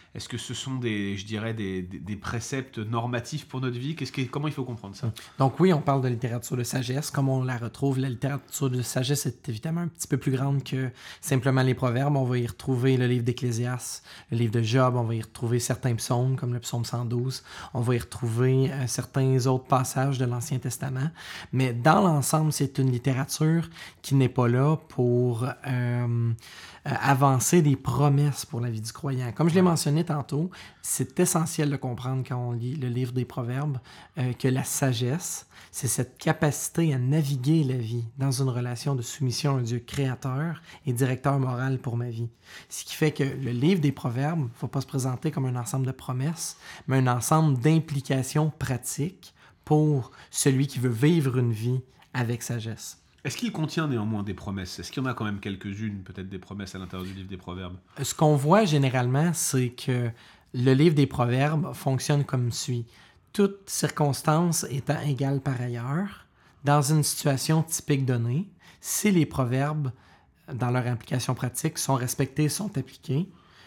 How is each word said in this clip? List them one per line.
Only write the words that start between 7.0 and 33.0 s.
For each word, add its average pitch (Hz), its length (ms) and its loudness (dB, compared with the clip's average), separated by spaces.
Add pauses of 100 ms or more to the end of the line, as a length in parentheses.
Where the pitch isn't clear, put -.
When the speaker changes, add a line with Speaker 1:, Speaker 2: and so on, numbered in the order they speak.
Speaker 2:
Comme 139 180 2
on 131 140 2
la 123 140 -2
retrouve, 127 420 -2
la 135 100 0
littérature 135 600 -2
de 127 100 0
sagesse 131 460 -2
est - 220 -6
évidemment 160 320 -4
un 175 60 -4
petit - 200 -8
peu 143 100 0
plus 131 140 0
grande 135 320 0
que 131 260 -4 (320)
simplement 131 400 2
les 127 140 4
Proverbes. 135 420 0
On 135 80 2
va 123 140 0
y 120 80 0
retrouver 131 500 0
le 123 80 2
livre 123 180 2
d'Ecclésias, 120 800 -4 (300)
le 113 60 0
livre 117 160 2
de 117 100 2
Job, 127 320 4
on 120 80 0
va 113 100 -2
y 110 80 -2
retrouver 120 380 -2
certains 120 340 0
psaumes 123 420 0
comme 123 180 -4
le 123 80 -4
psaume 120 220 -4
cent 120 220 -4
douze. 123 380 -2 (320)
On 143 60 -2
va 120 120 2
y 120 60 2
retrouver, 127 720 2
euh, 135 160 -4
certains 131 580 0
autres 131 200 2
passages 131 520 0
de 127 80 0
l'Ancien 120 320 -2
Testament. 131 540 -4 (400)
Mais 127 220 2
dans 156 280 6
l'ensemble, 156 520 4
c'est 139 260 -2
une 131 100 4
littérature 143 800 0 (320)
qui - 140 0
n'est 131 140 6
pas 123 180 2
là 139 300 4 (100)
pour, 123 560 2
euh, 127 80 -2 (160)
euh, 120 640 0 (540)
avancer 135 760 4
des 147 140 6
promesses 139 720 2
pour 117 160 -6
la 120 80 -2
vie 110 120 -4
du 110 120 -8
croyant. 127 420 -4
Comme 165 140 4
je 160 40 4
l'ai 190 80 6
Speaker 1:
Ouais. 180 80 8
Speaker 2:
mentionné 156 360 2
tantôt, 147 440 -2 (320)
c'est - 380 -2
essentiel 165 500 2
de 139 60 0
comprendre 127 500 -4
quand 123 120 -4
on 123 160 -2
lit 120 220 -4
le 131 120 -4
livre 123 240 0